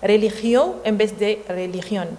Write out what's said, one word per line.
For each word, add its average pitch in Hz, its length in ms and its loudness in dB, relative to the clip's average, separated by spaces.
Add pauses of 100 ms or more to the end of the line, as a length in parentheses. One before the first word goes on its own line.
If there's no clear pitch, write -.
religión 226 800 2
en 214 140 0
vez 202 220 0
de 208 280 0
religión. 180 600 -4 (120)